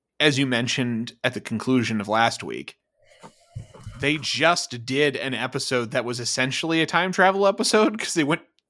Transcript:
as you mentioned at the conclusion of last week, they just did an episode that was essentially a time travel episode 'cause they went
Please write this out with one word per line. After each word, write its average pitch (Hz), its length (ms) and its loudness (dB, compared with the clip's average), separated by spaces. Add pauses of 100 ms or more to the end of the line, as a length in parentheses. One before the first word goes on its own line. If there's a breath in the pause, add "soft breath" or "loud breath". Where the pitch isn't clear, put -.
(200)
as 147 200 4
you 139 80 2
mentioned 120 680 -2 (100)
at 120 120 0
the 104 60 -6
conclusion 113 600 0
of 101 60 -6
last 110 360 2
week, 65 340 -10 (1200)
they 147 180 0
just 131 680 0
did 135 300 2
an 131 180 -4
episode 123 580 -4
that 123 140 -2
was 120 140 -6
essentially 135 640 -2
a 156 60 0
time 180 240 0
travel 196 360 4
episode 220 520 2
'cause - 160 -6
they 160 80 2
went 151 180 0 (280)